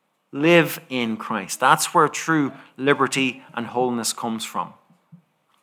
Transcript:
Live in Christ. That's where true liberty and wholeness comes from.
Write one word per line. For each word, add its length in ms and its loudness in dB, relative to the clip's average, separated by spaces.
Live 560 4
in 280 -4
Christ. 440 -6
That's 340 2
where 140 6
true 440 0
liberty 680 0
and 120 -6
wholeness 460 -2
comes 320 -6
from. 300 -8